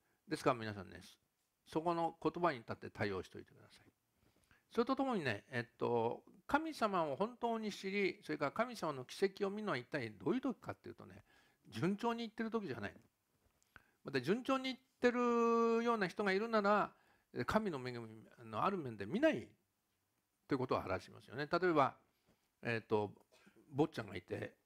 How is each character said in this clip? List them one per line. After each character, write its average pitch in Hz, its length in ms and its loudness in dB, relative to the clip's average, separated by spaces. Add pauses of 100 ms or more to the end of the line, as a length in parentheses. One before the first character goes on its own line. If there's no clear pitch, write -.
(280)
で 156 100 -4
す - 60 -10
か 143 80 6
ら 123 40 0
皆 110 180 -6
さ 101 80 -10
ん 92 80 -14
ね、 90 120 -16 (640)
そ 160 140 -2
こ 170 120 2
の 170 300 0
言 156 80 2 (100)
葉 170 120 4
に 117 60 -8
立 110 140 -8
っ - 40 -4
て 110 120 -12
対 104 220 -2
応 92 100 -2
し - 80 -16
て 98 80 -16
お 92 40 -12
い - 20 -20
て - 100 -20
く - 80 -20
だ - 80 -20
さ - 120 -20
い。 - 100 -20 (800)
そ 233 100 0
れ 240 40 0
と 262 100 0
と 269 100 0
も 254 100 0
に 170 80 -2
ね、 104 260 -2
え 120 180 -4
っ - 100 -20
と、 120 460 0 (220)
神 311 280 0
様 196 320 2
を 139 120 -2
本 233 200 -2
当 226 220 -2
に 214 120 -4
知 190 200 -6
り、 196 320 0
そ - 80 -8
れ 147 60 -2
か 143 80 0
ら 135 60 -2
神 240 240 -2
様 160 180 -2
の 127 100 -8
奇 - 220 0
跡 196 200 -2
を 196 40 -2
見 202 80 -4
る 214 60 -6
の 196 80 -2
は 139 60 2
一 123 80 -4
体 120 260 -4
ど 101 200 -2
う 233 40 2
い - 20 0
う 262 40 -2
時 - 200 -4
か - 100 -8
っ 101 40 -10
て - 120 -18
い 101 40 -10
う - 40 -20
と 104 100 -18
ね、 95 180 -20 (440)
順 160 300 0
調 233 160 0
に 233 100 -6
い 226 40 -6
っ 208 40 -14
て 233 120 -6
る 220 80 -4
時 214 160 -2
じ 131 60 -4
ゃ 113 60 -6
な 101 80 -4
い。 87 60 -10 (1120)
ま 143 60 -6
た 131 100 2
順 208 220 0
調 269 140 2
に 262 140 -2
い - 40 -8
っ - 20 -12 (240)
て 247 100 6
る 233 720 4
よ 233 120 2
う - 20 0
な 190 100 2
人 208 160 -4
が 196 80 4
い 190 80 4
る 226 80 0
な 220 140 4
ら、 202 320 4 (520)
神 214 240 2
の 151 80 -2
恵 123 220 -4
み 113 80 -8 (380)
の 110 180 0
あ 180 60 4
る 202 80 2
面 127 180 -4
で 98 100 -6
見 151 140 -2
な 311 100 6
い 143 180 0 (1000)
と 151 60 0
い - 20 4
う - 20 2
こ 123 100 -2
と 117 80 2
を - 20 2
表 87 260 -2
し - 80 -18
ま 110 100 -18
す - 60 -20
よ 104 80 -14
ね。 147 160 -4
例 175 160 4
え 170 60 4
ば、 135 220 6 (640)
え 117 200 -2
っ - 60 -20
と、 104 240 2 (600)
坊 147 180 2
ち - 100 -8
ゃ 113 40 -6
ん 101 40 -12
が 98 80 -10
い 92 60 -6
て、 - 320 -8 (120)